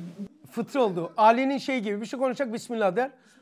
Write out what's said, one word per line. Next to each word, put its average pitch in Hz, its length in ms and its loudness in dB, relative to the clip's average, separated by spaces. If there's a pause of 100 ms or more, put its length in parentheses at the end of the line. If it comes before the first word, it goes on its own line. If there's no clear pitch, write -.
(500)
Fıtri 233 300 -4
oldu. 180 360 0
Ali'nin 247 420 6
şey 262 220 -2
gibi, 208 200 -4
bir 226 60 -10
şey 262 120 -8
konuşacak, 254 340 -2
"Bismillah." 220 440 -2
der. 262 140 0 (320)